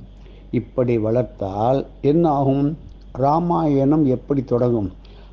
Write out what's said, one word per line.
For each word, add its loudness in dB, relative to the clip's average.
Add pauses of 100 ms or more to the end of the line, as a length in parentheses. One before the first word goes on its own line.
(520)
இப்படி 0
வளர்த்தால் 0 (220)
என்ன 2
ஆகும்? 0 (340)
ராமாயணம் 2
எப்படி 0
தொடங்கும்? 0 (420)